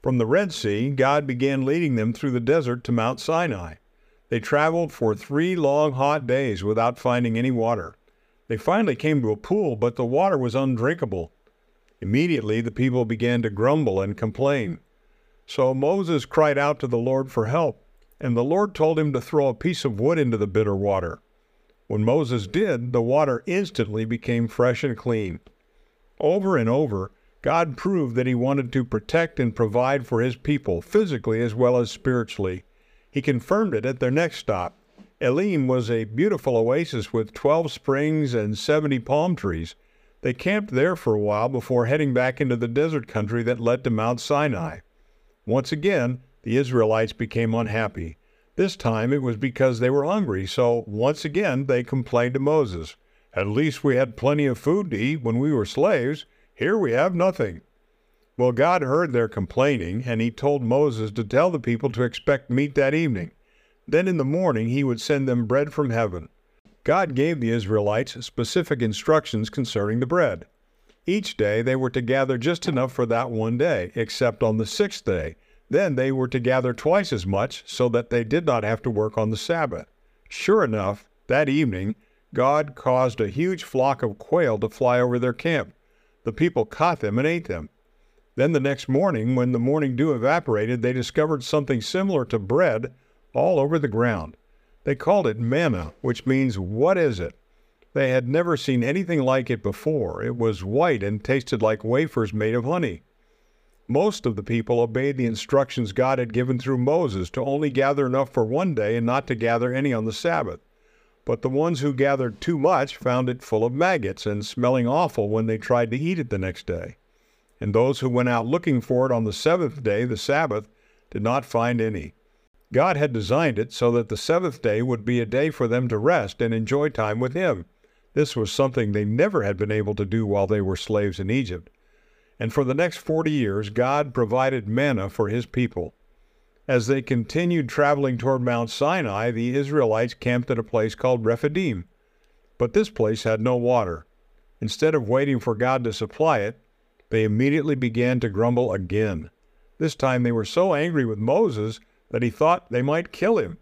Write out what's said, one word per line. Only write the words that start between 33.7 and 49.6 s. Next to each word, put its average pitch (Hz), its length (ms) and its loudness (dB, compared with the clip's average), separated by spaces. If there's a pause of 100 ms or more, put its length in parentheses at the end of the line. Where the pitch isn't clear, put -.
it 110 140 0
at 131 140 -2
their 127 100 2
next 156 260 0
stop. 90 400 -4 (460)
Elim 147 440 2
was 127 240 0
a 113 140 0
beautiful 127 540 0
oasis 123 560 0
with 110 180 -2
twelve 156 400 0
springs 143 600 0
and 107 240 -2
seventy 151 400 2
palm 147 360 0
trees. 85 400 -4 (460)
They 127 140 -2
camped 208 400 -4
there 160 200 2
for 120 200 0
a 107 40 0
while 104 300 0
before 123 380 0
heading 143 260 2
back 127 260 0
into 127 180 0
the 117 120 -2
desert 143 400 -2
country 110 360 -2
that 120 140 0
led 120 260 0
to 131 60 0
Mount 113 300 0
Sinai. 123 600 -2 (680)
Once 131 260 0
again, 143 480 0 (220)
the 117 160 0
Israelites 113 560 2
became 113 400 -2
unhappy. 107 640 -4 (380)
This 185 200 0
time 113 380 0
it 143 80 0
was 120 160 -2
because 127 420 0